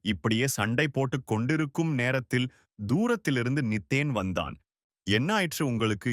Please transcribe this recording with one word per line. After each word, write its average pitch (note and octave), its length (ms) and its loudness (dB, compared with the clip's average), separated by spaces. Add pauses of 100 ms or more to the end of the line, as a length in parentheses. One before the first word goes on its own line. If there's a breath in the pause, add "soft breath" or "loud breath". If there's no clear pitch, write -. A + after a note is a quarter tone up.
இப்படியே A2 420 0
சண்டை A#2+ 400 0
போட்டுக் C3+ 400 -4
கொண்டிருக்கும் D3+ 640 0
நேரத்தில் B2+ 540 0 (320 soft breath)
தூரத்திலிருந்து C#3 840 0
நித்தேன் C3+ 480 0
வந்தான். F2+ 440 -2 (520)
"என்ன A2+ 260 2
ஆயிற்று F3 320 0
உங்களுக்கு? A2 480 0